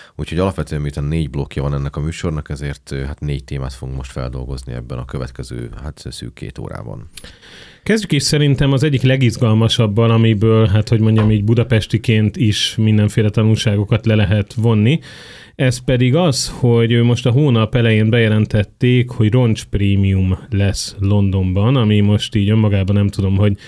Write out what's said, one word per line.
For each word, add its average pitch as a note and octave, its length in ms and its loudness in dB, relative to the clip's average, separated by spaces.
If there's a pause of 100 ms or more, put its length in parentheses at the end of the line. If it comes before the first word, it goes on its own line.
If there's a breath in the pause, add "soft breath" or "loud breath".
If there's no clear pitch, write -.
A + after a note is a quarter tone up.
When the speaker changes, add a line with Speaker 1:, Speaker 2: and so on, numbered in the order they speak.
(160 loud breath)
Speaker 1:
úgyhogy D#2 220 -6
alapvetően, D#2+ 420 -4
miután D2 240 -6
négy D2+ 260 -4
blokkja C#2 320 -8
van C#2+ 120 -4
ennek C#2+ 220 -6
a D2 40 -6
műsornak, D#2 500 -6
ezért, C#2+ 440 -10 (120)
hát, C#2+ 140 -12
négy C#2+ 240 -6
témát C2+ 280 -10
fogunk C2 240 -12
most C2+ 160 -12
feldolgozni B1+ 600 -10
ebben B1 260 -10
a B1+ 60 -10
következő, B1 680 -12 (120)
hát, D2 280 -14
szűk - 240 -14
két - 240 -14
órában. G#1+ 500 -14 (760 loud breath)
Speaker 2:
Kezdjük G#3 300 -2
is C#3 100 0
szerintem C#3+ 500 2
az C3+ 100 2
egyik D3 200 0
legizgalmasabbal, A2+ 1080 2
amiből, A2+ 560 4
hát, G#2+ 220 2
hogy A2 120 2
mondjam, A2 300 4
így G#2 140 2
budapestiként A2 920 0
is - 400 0
mindenféle G#2+ 540 2
tanulságokat G#2+ 760 0
le A2 80 2
lehet G#2+ 400 0
vonni. A2+ 460 2 (540 loud breath)
Ez B2+ 240 0
pedig B2+ 360 0
az, E3 400 0
hogy A#2 480 2
most A#2+ 240 2
a B2 40 4
hónap A#2+ 440 2
elején A2 360 2
bejelentették, A#2 1000 2
hogy G#2+ 220 0
roncs A#2 320 2
prémium G2 720 0 (120)
lesz G2 480 -2
Londonban, G2 800 0
ami G#2+ 240 2
most G#2 340 0
így G2+ 160 0
önmagában, G2+ 460 2
nem G2+ 120 2
tudom, G2 280 -2
hogy G2+ 320 0